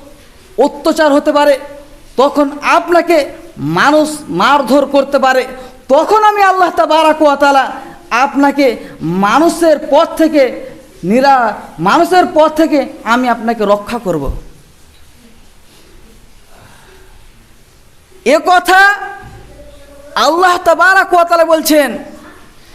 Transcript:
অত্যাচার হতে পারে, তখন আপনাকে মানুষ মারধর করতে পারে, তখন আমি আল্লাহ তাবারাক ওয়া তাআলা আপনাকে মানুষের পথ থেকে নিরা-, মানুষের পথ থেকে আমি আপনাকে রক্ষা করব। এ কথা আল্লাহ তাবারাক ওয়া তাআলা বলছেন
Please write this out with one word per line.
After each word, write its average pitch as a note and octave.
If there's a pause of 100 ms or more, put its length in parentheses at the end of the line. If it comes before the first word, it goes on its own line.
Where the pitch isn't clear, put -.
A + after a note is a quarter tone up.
(580)
অত্যাচার D4
হতে D4
পারে, C#4+ (580)
তখন C#4 (120)
আপনাকে E4 (280)
মানুষ G3+ (100)
মারধর C4+
করতে C#4
পারে, C4 (420)
তখন D#4+
আমি G#4
আল্লাহ F#4+
তাবারাক D#4
ওয়া C#4+
তাআলা C#4 (400)
আপনাকে C4+ (240)
মানুষের C#4+ (140)
পথ D#4
থেকে D4 (380)
নিরা-, B3 (260)
মানুষের E4 (100)
পথ D#4
থেকে D4+ (180)
আমি B3
আপনাকে A3+
রক্ষা G#3
করব। D#3+ (4000)
এ C#4
কথা F#4+ (1080)
আল্লাহ F4
তাবারাক F#4
ওয়া E4+
তাআলা E4+
বলছেন D4+ (760)